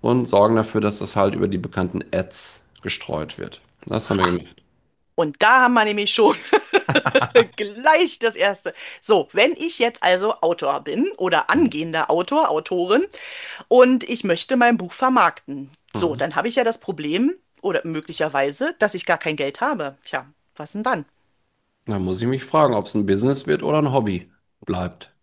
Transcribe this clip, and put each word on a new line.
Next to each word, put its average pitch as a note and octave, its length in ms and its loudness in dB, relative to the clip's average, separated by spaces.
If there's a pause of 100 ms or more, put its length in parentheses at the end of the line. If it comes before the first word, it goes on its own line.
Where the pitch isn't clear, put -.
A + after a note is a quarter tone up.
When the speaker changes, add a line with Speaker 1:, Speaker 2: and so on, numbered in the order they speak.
Speaker 1:
und A#2+ 240 2
sorgen G#2+ 320 4
dafür, A2 240 0
dass G#2 180 -2
das - 160 -8
halt G2+ 180 2
über F#2+ 140 -2
die G2 120 -4
bekannten F2+ 440 -6 (100)
Ads - 480 -8 (200)
gestreut - 560 -8
wird. - 240 -14 (240)
Das - 240 -6
haben G2 80 0
wir F#2 80 2
Speaker 2:
Ach. F2+ 100 2
Speaker 1:
gemacht. D#2 200 -10 (600)
Speaker 2:
Und D#3 240 -2
da A#3+ 220 6
haben B3 120 4
wir A3+ 120 4
nämlich G#3 280 -2
schon - 220 4 (520)
<laughs> - 680 2
gleich B3+ 640 0
das A3+ 160 -2
Erste. F#3+ 380 -2 (280)
So, F#3+ 300 4
wenn A#3+ 220 4
ich E4 260 -8
jetzt A#3 240 0
also F#3 380 2
Autor D#3 400 -2
bin G3+ 260 -2 (100)
oder F3 220 2 (100)
Speaker 1:
Mhm. D#4+ 140 4
Speaker 2:
angehender D#3+ 480 -2
Autor, F#3 380 0
Autorin F3+ 560 0 (600)
und B3 360 6
ich A#3+ 200 -8
möchte G3 340 0
mein A#3+ 200 4
Buch F3+ 160 -8
vermarkten. A3+ 800 -2 (220)
So, F3+ 200 -2
Speaker 1:
Mhm. B2 60 -8
Speaker 2:
dann C#3+ 160 -4
habe C#3+ 120 -2
ich A#3 80 -4
ja C4 80 2
das A3+ 160 -2
Problem F3 540 -2 (280)
oder F#3 220 -2
möglicherweise, D#3 960 -4
dass G#3+ 140 0
ich F3+ 140 -8
gar E3+ 100 2
kein D#3 180 -4
Geld C#3 260 -6
habe. F3+ 440 -4
Tja, C3+ 220 -8 (280)
was D3+ 180 -14
denn G#3+ 100 -8
dann? A3 220 -2 (840)
Speaker 1:
Dann G2+ 160 -2
muss F#2 180 -2
ich A#2 60 0
mich C3 160 -2
fragen, D3 320 2
ob's G2 180 -4
ein G#2 140 0
Business B2 400 0
wird D#3 160 0
oder D3 160 2
ein D3 140 0
Hobby G#2 360 0 (360)
bleibt. F2+ 460 -6 (120)